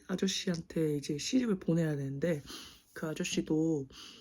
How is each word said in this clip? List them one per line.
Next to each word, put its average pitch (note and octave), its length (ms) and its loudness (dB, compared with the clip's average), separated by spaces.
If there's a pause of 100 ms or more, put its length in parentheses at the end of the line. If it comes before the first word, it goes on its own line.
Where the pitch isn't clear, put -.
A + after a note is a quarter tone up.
아저씨한테 E3+ 880 0
이제 D3 200 -2
시집을 A3+ 420 2
보내야 E3 360 2
되는데, C#3 460 -2 (520)
그 - 120 -6
아저씨도 D#3+ 840 0 (340)